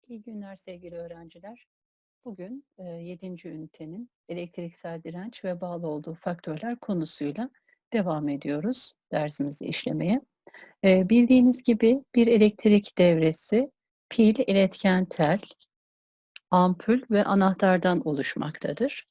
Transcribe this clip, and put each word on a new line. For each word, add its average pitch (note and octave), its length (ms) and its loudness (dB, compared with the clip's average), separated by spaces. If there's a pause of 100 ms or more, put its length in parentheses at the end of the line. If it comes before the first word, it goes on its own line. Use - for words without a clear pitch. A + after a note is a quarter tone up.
(140)
İyi G#3+ 80 -18
günler G3+ 340 -16
sevgili F3 400 -18
öğrenciler. E3+ 680 -18 (580)
Bugün, A3+ 400 -14 (140)
e, F#3+ 40 -18
yedinci F3 680 -14
ünitenin D#3+ 600 -16 (180)
elektriksel E3+ 760 -12
direnç F3+ 420 -14
ve F3+ 160 -8
bağlı F3 260 -8
olduğu D3+ 280 -8
faktörler E3+ 640 -8
konusuyla D#3+ 760 -6 (420)
devam E3 360 -2
ediyoruz D3 640 -6 (200)
dersimizi D3+ 520 -6
işlemeye. E3 560 -2 (640)
E, F#3+ 240 4
bildiğiniz B3 540 6
gibi A#3 420 2 (100)
bir A#3 120 6
elektrik G#3 720 4
devresi F3 720 2 (380)
pil, A3 260 4 (120)
iletken F#3+ 580 2
tel, F3 360 0 (1080)
ampul F#3 500 2 (100)
ve G#3 140 2
anahtardan F#3 840 2
oluşmaktadır. D3 1040 -6